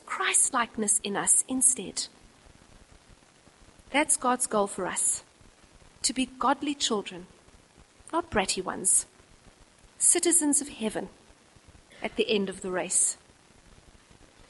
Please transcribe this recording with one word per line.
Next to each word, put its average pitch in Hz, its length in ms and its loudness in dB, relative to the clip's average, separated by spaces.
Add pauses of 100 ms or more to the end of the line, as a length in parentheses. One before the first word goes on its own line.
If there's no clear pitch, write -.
Christ-likeness 240 1000 0
in 202 120 -4
us - 300 2
instead. - 640 -2 (1800)
That's 302 260 2
God's 247 320 0
goal 208 180 2
for 196 200 -6
us, - 360 -2 (800)
to - 100 0
be 254 140 -2 (140)
godly 285 340 2
children, 185 520 -4 (840)
not 339 180 -2
bratty 196 340 0
ones, - 420 0 (920)
citizens 311 640 4
of 285 100 -8
heaven 214 380 -6 (960)
at - 140 -6
the - 120 0
end 196 200 0
of 185 140 -10
the 190 80 -6
race. 180 460 0 (1300)